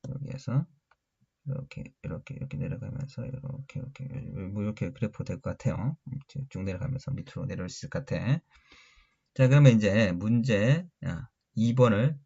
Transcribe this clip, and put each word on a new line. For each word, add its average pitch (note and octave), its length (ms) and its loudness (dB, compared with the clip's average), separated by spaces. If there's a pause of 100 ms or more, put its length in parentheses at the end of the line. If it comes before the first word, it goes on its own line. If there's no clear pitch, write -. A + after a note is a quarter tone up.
여기에서 C#3 580 -4 (800)
이렇게, - 380 -8 (200)
이렇게, - 320 -10
이렇게 - 220 -8
내려가면서 - 680 -6
이렇게, C3+ 540 -10
이렇게, C#3 260 -12
뭐 G2+ 580 -8
이렇게 G#2 280 -4
그래프 - 320 -6
될 F#2 180 -6
것 F2 160 -6
같아요. G#2+ 400 -4 (140)
이렇게 C#3 380 -12
쭉 F#2 140 -8
내려가면서 - 480 -6
밑으로 - 340 -8
내려올 F2+ 240 -6
수 - 160 -14
있을 - 40 -12
것 - 160 -6
같아. B2 360 -2 (960)
자, C3 120 4
그러면 C3+ 280 10
이제 G#2 360 4
문제, A2+ 760 2 (200)
아, F2 220 -6 (280)
이 A#2 200 2
번을 B2 500 4